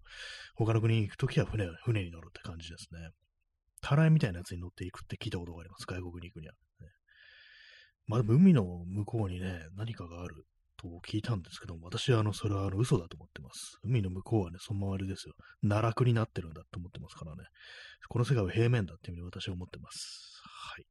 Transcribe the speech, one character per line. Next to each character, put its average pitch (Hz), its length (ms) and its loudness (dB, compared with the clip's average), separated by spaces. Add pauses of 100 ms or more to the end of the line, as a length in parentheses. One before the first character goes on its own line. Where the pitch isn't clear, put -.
(540)
他 110 180 2
の 113 80 6
国 113 200 4
に - 20 2
行 101 100 -2
く - 40 -14
と 135 100 2
き - 140 2
は 107 60 2
船、 104 200 -2 (160)
船 107 220 2
に 85 80 -8
乗 85 80 -14
る - 80 -16
っ - 40 -20
て - 100 -20
感 82 160 -10
じ 82 100 -12
で 82 100 -14
す - 160 -16
ね。 82 160 -12 (680)
た - 160 0
ら 160 100 8
い 156 40 8
み 156 100 8
た 139 80 4
い 95 40 0
な 87 60 -6
や 87 60 -10
つ - 80 -12
に 87 80 -6
乗 90 80 -8
っ - 20 -12
て - 140 -10
い 90 80 -6
く - 100 -14
っ - 40 -14
て - 100 -8
聞 - 120 -8
い - 40 -4
た 95 60 -2
こ 85 80 -6
と 85 60 -10
が 85 100 -14
あ - 20 -18
り 90 60 -18
ま - 80 -20
す。 - 80 -14
外 92 140 -6
国 90 200 -8
に 85 100 -12
行 - 40 -20
く 80 60 -14
に 78 60 -14
は。 - 60 -18
ね。 - 360 -20 (1200)
ま 110 120 2
あ、 127 40 6
で 104 60 0
も 113 60 6
海 185 180 12
の 120 120 8
向 90 400 -4
こ 110 200 0
う 95 40 0
に 90 120 -6
ね、 90 340 -6
何 110 200 -6
か - 120 -10
が 85 160 -10
あ 87 60 -8
る 76 180 -16 (300)
と - 100 -12 (220)
聞 107 100 -4
い 104 40 -2
た 117 120 -2
ん 92 80 -2
で - 80 -18
す - 80 -14
け - 80 -14
ど 87 100 -10
も、 82 100 -14
私 117 260 0
は 113 80 6
あ - 20 4
の、 107 100 2
そ - 160 -4
れ 98 60 0
は 98 120 -2
あ 95 40 -2
の、 92 60 -4
嘘 120 240 4
だ 85 80 -8
と - 80 -14
思 78 100 -20
っ - 80 -20
て 73 80 -14
ま 65 100 -16
す。 - 300 -16
海 117 180 2
の 95 100 0
向 92 120 -6
こ 110 200 2
う - 20 -2
は 82 80 -6
ね、 85 80 -12
そ - 140 -6
の 98 120 -2
周 95 120 0
り 95 100 -2
で 95 80 -6
す - 100 -14
よ。 80 80 -18 (260)
奈 104 220 4
落 117 220 4
に 123 100 6
な 110 120 4
っ - 40 -14
て - 100 -6
る 82 100 -8
ん - 20 -12
だ 82 180 -12
と - 80 -10
思 87 100 -8
っ - 40 -16
て - 80 -14
ま - 80 -14
す - 80 -18
か - 80 -12
ら 78 100 -10
ね。 - 80 -14 (680)
こ 117 120 2
の 120 40 4
世 123 120 4
界 104 80 6
は 90 80 2
平 113 160 4
面 120 180 4
だ 82 80 -12
っ - 40 -18
て - 120 -10
い 90 40 -8
う - 20 -10
ふ - 20 -10
う 85 40 -10
に 87 40 -8
私 - 220 -8
は 98 60 -4
思 90 100 -8
っ - 40 -12
て - 120 -16
ま - 100 -16
す。 - 540 -14
は - 340 -14
い。 - 120 -20